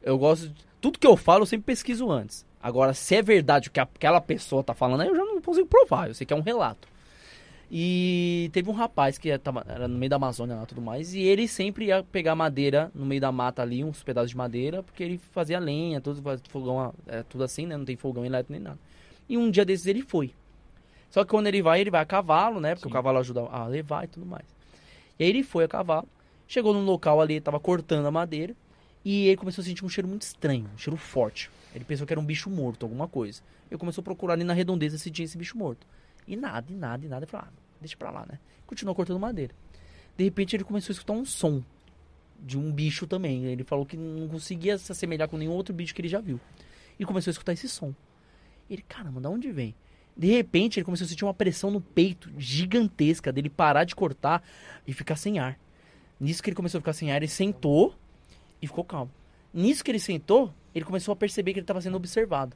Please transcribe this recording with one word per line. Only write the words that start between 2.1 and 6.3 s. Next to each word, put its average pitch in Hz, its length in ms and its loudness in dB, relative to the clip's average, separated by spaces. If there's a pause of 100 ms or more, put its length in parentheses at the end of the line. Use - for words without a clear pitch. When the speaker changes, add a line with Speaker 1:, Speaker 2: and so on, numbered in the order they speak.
Speaker 1:
Agora, 131 320 4
se - 220 2
é 220 60 6
verdade 160 460 6
o - 40 -14
que - 80 0
aquela 160 420 4
pessoa 139 420 -2
tá 117 100 -4
falando, 131 280 2
aí 185 60 2
eu 370 80 4
já 359 100 2
não 415 160 -2
consigo 349 260 2
provar, 135 400 8
eu 110 60 -6
sei 123 120 -8
que 147 80 0